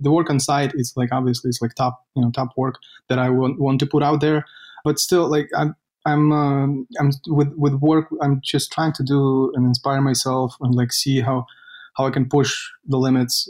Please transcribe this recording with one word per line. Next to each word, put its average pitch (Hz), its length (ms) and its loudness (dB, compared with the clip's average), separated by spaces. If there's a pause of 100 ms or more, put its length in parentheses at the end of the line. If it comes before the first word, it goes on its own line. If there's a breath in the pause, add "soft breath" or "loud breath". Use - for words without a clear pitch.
the 139 80 2
work 160 200 2
on 139 100 2
site 139 340 0
is, 127 220 -4
like, 123 160 -2
obviously 127 380 -2
it's, 120 120 -4
like, 117 120 -4
top, 127 300 -4 (120)
you 127 60 0
know, 120 80 2
top 127 260 -4
work 131 200 -4 (320 loud breath)
that 127 100 0
I 127 120 0
want, 127 300 0
want 135 200 2
to 147 60 0
put 143 160 0
out 147 180 2
there. 151 240 0 (400 loud breath)
But 151 140 0
still, 170 320 2
like, 151 260 0
I'm, 151 180 -2 (300)
I'm, 151 280 2
um, 139 540 0 (140)
I'm 139 120 2 (160)
with, 147 280 2
with 143 180 2
work, 156 340 2 (120)
I'm 139 240 0
just - 280 -4
trying 156 220 -2
to - 80 -6
do 135 520 2
and 127 100 2
inspire 135 380 0
myself 131 580 0
and, 127 140 0
like, 120 180 0
see 135 300 0
how, 127 240 -2 (500 loud breath)
how 135 100 0
I 135 40 0
can 135 180 -2
push 139 320 0 (260)
the 135 120 0
limits, 131 520 0